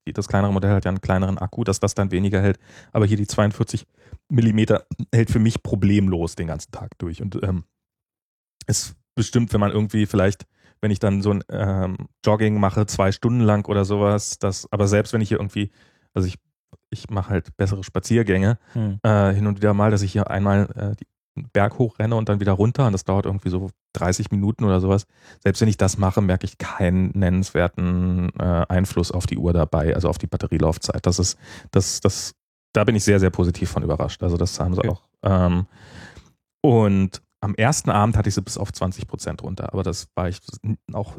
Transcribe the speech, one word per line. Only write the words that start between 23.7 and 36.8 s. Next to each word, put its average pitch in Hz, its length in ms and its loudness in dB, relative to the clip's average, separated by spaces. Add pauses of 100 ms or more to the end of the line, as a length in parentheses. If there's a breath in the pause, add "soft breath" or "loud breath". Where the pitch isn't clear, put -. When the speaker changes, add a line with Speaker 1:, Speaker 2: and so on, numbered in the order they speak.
Speaker 1:
dreißig 92 380 -2
Minuten 104 340 0
oder 92 160 4
sowas. 98 260 2 (340 soft breath)
Selbst 98 200 0
wenn 110 80 6
ich 104 80 2
das - 200 0
mache, 95 240 2
merke 92 220 0
ich - 140 -10
keinen 92 600 0
nennenswerten, 90 1200 0
äh, 85 300 0
Einfluss 92 440 0
auf 90 160 -2
die - 100 -4
Uhr 85 160 0
dabei, 80 420 0
also 82 140 0
auf - 80 -2
die 85 100 -6
Batterielaufzeit. - 800 -2
Das 90 140 2
ist, 90 180 -2 (340 loud breath)
das, - 300 0
das, - 340 -2 (380)
da 107 100 2
bin 110 140 4
ich 98 80 -2
sehr, 101 160 6
sehr 92 80 4
positiv 87 400 0
von - 120 -4
überrascht. 76 420 -4
Also 87 120 0
das - 240 -2
haben 87 140 0
sie 92 60 -2
Speaker 2:
Okay. 117 100 -2
Speaker 1:
auch, 85 140 -6 (200)
ähm, 90 440 2 (920 loud breath)
und 101 600 4 (220)